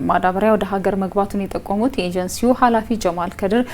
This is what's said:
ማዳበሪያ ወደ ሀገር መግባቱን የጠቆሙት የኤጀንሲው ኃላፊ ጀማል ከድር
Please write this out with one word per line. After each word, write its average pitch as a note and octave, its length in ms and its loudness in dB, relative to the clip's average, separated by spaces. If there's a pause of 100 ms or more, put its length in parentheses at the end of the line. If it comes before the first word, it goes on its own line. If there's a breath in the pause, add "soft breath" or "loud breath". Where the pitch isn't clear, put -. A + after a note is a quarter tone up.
ማዳበሪያ F#3 460 2
ወደ G#3 160 2
ሀገር F#3+ 320 -2
መግባቱን G3 440 -2
የጠቆሙት G#3 520 -2
የኤጀንሲው F3+ 600 0
ኃላፊ A3+ 440 2
ጀማል F3 340 -2
ከድር G#3 300 0 (120)